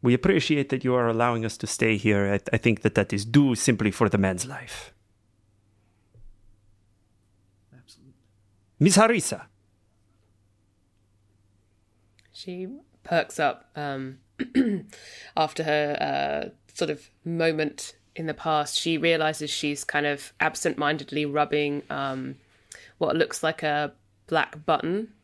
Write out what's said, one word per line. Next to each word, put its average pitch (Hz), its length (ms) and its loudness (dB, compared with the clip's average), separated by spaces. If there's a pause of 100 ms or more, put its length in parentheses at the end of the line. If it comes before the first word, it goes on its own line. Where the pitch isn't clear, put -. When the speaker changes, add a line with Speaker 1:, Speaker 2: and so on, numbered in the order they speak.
Speaker 1:
We 123 100 6
appreciate 147 560 2
that 131 140 -2
you 127 120 2
are 123 120 2
allowing 113 380 0
us 110 120 -6
to - 100 -8
stay 110 300 2
here. 101 360 2
I, 98 60 0 (160)
I - 20 2
think 110 240 2
that - 140 2
that 98 180 2
is 98 120 -2
due 131 300 4
simply 104 360 2
for 110 180 2
the - 80 2
man's 95 280 0
life." - 480 -14 (2750)
Speaker 2:
Absolutely. - 380 -20 (680)
Speaker 1:
Miss 180 180 6
Harissa. 220 480 4 (3000)
Speaker 3:
She 185 340 -10 (360)
perks - 360 -2
up, 143 360 -2
um, 135 420 -8 (220)
<clears throat> 240 480 0 (500)
after 156 260 -2
her, 151 380 0
uh, 143 480 -2 (240)
sort 160 160 -2
of 147 200 -8 (140)
moment 165 720 -2 (200)
in 160 100 -8
the 156 80 -6
past. 151 460 -2
She 165 180 0
realizes 156 540 0
she's 147 320 -4
kind 147 240 -2
of 143 320 -6
absentmindedly 151 840 -2
rubbing, 147 640 0
um, 135 460 -6 (600)
what 160 180 0
looks - 280 -2
like 160 200 -2
a 147 300 -2 (340)
black 156 380 -2
button 180 440 -2 (140)